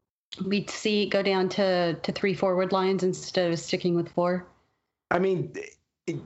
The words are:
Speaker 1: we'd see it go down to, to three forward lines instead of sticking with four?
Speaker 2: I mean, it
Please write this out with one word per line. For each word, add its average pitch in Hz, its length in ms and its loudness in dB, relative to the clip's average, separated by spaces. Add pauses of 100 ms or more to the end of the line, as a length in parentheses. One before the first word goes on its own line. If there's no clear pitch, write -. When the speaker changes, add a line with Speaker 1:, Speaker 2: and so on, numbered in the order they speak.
(440)
Speaker 1:
we'd 190 260 -2
see 208 340 0
it - 20 0
go 202 160 0
down 190 280 2
to, 180 440 2
to 165 180 -4
three 196 220 0
forward 185 380 2
lines 190 300 2
instead 180 500 0
of 170 60 -2
sticking 180 360 -2
with 170 160 0
four? 180 360 0 (640)
Speaker 2:
I 175 80 4
mean, 185 340 0 (540)
it 165 200 -4